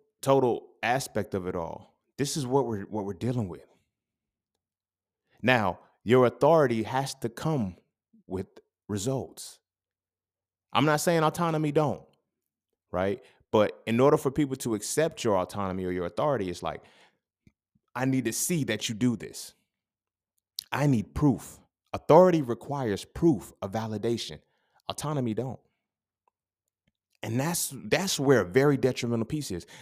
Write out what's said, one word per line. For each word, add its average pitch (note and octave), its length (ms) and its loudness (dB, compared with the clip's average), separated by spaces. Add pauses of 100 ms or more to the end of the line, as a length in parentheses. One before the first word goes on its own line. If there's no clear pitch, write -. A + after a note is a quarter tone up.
(220)
total C3 520 2 (120)
aspect A#2 480 -2
of F2+ 120 -6
it F2+ 100 -4
all, E2 380 -10 (220)
this C#3+ 200 -4
is C#3 100 -4
what B2+ 200 0
we're, G#2 180 -6
what G#2 200 -8
we're G2+ 80 -6
dealing A2 360 -4
with. D#2 180 -14 (1800)
Now, G#2+ 380 2 (240)
your B2 220 6
authority C3+ 580 4
has C3 320 -4
to - 120 -6
come A#2 480 -4 (500)
with F#2 200 -6 (420)
results. G#2 720 -6 (1120)
I'm C3 120 4
not D3+ 160 2
saying E3+ 220 2
autonomy D#3 500 0
don't, C#3+ 300 0 (920)
right? F#2+ 300 -2 (300)
But G#2 340 2
in A2+ 140 2
order C#3+ 160 6
for C#3+ 140 -4
people C3+ 260 -2
to A#2+ 180 -4
accept D#3 500 -4
your G#2+ 120 2
autonomy F#2 480 -4
or F2+ 60 -4
your F2+ 160 -4
authority, A2+ 420 -2
it's F2 140 -8
like, D#2 200 -8 (1120)
"I B2+ 100 -2
need C3 220 0
to A2 60 -2
see D#3 320 -2
that G#2+ 240 -4
you A#2 60 -6
do A#2 220 0
this. - 380 -16 (1160)
I C3 160 0
need B2 280 0
proof." - 440 0 (340)
Authority E3+ 500 6
requires A#2+ 640 -4
proof - 480 0 (100)
of G2 100 -8
validation. A2 680 -6 (480)
Autonomy C3+ 460 -4
don't. A#2 260 -8 (1600)
And A2+ 180 -2
that's, E3 320 -4 (140)
that's D#3+ 340 -2
where C3 220 6
a - 20 -4
very C3 320 4
detrimental A#2+ 480 -2
piece C#3+ 260 -6
is. F2 160 -8 (160)